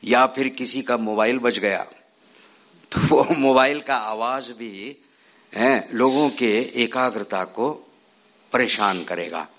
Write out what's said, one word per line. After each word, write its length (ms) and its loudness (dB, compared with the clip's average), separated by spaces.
या 220 4
फिर 240 -2
किसी 320 -8
का 160 0
मोबाइल 420 0
बज 200 0
गया 280 -2
तो 200 2
वो 200 4
मोबाइल 460 4
का 140 -2
आवाज 540 -4
भी, 480 -12
हैं, 380 2
लोगों 360 2
के 300 0
एकाग्रता 680 -2
को 280 -4
परेशान 500 0
करेगा। 440 -8